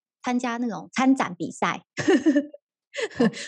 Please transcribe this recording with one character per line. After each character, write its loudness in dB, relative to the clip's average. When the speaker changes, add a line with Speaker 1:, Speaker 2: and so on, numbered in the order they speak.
Speaker 1:
参 0
加 -4
那 -4
种 -10
参 4
展 -2
比 -6
赛。 -4
<laughs> 2
Speaker 2:
哦。 4